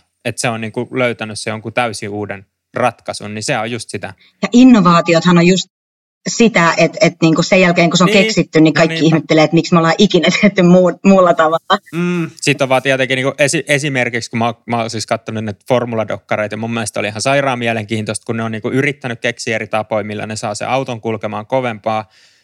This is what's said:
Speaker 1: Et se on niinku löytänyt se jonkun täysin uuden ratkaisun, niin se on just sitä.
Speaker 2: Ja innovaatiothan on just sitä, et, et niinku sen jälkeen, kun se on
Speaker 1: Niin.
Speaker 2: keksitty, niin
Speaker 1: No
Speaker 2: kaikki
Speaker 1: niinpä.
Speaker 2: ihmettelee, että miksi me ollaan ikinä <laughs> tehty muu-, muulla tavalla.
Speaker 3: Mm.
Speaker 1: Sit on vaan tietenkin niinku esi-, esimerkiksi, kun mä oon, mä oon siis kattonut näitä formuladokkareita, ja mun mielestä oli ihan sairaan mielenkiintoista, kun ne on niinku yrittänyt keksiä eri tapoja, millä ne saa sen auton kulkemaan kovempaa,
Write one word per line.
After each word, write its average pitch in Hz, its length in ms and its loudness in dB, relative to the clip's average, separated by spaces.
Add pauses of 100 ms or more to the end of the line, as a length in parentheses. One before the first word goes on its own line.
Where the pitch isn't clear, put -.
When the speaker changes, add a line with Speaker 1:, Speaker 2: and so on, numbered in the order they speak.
(260)
Speaker 1:
Et 120 120 -8
se 131 120 -4
on 110 120 -6
niinku 113 300 -8
löytänyt 117 480 -4
se - 100 -10
jonkun 110 240 -10
täysin 113 360 -4
uuden 98 360 -8 (280)
ratkaisun, 107 600 -4
niin 107 100 -8
se 139 140 -4
on 113 140 -6
just 113 180 -10
sitä. 98 240 -10 (280)
Speaker 2:
Ja 202 100 -2
innovaatiothan 175 840 4
on 170 100 4
just 185 180 2 (640)
sitä, 180 480 2
et, 160 240 0
et 160 200 4
niinku 160 220 4
sen 185 180 4
jälkeen, 175 280 2
kun - 80 0
se 180 60 4
on 190 60 4
Speaker 1:
Niin. 202 160 4
Speaker 2:
keksitty, - 360 2
niin 156 120 4
Speaker 1:
No 151 40 -2
Speaker 2:
kaikki 165 160 2
Speaker 1:
niinpä. 160 140 0
Speaker 2:
ihmettelee, 160 360 2
että 151 120 0
miksi 160 180 0
me 175 60 6
ollaan 165 180 4
ikinä 175 360 4
<laughs> - 80 -2
tehty 202 200 2
muu-, 175 440 4
muulla 190 280 6
tavalla. 165 460 0 (140)
Speaker 3:
Mm. 175 360 -2 (120)
Speaker 1:
Sit 143 200 0
on 131 80 0
vaan 131 120 2
tietenkin 131 340 -2
niinku 131 220 -2
esi-, 147 300 0
esimerkiksi, 131 640 -2
kun 117 100 -4
mä 117 60 0
oon, 113 100 -4 (100)
mä 117 120 -4
oon 113 120 -4
siis 107 160 -8
kattonut 110 380 -8
näitä 104 240 -10
formuladokkareita, 107 840 -4
ja 107 40 -8
mun 113 160 -6
mielestä 110 260 -6
oli 104 80 -4
ihan 104 140 -8
sairaan 135 380 -2
mielenkiintoista, 110 680 -6
kun 113 120 -6
ne 113 60 -4
on 113 80 -6
niinku 110 180 -6
yrittänyt 135 500 -4
keksiä 117 360 -4
eri 107 120 -6
tapoja, 107 360 -4
millä 107 240 -8
ne 110 80 -8
saa 107 200 -8
sen 107 120 -8
auton 127 340 -4
kulkemaan 107 460 -8
kovempaa, 110 600 -4 (340)